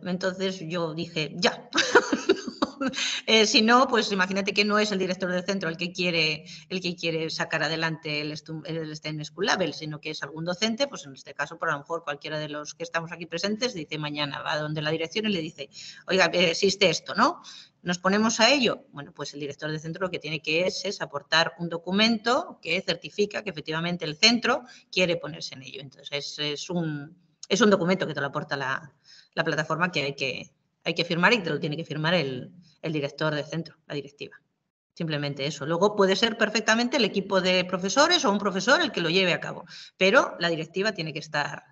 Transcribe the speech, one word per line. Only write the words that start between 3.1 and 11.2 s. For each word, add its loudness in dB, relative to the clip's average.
Eh, 8
si 6
no, 8
pues 2
imagínate 0
que 2
no 2
es 2
el 0
director -2
del -2
centro -2
el -4
que -6
quiere, 0
el -4
que -4
quiere -4
sacar -2
adelante -2
el -6
estu-, -12
el -6
stem -8
School -6
Label, 0
sino -10
que -10
es -10
algún -10
docente, -2
pues -14
en -16
este -18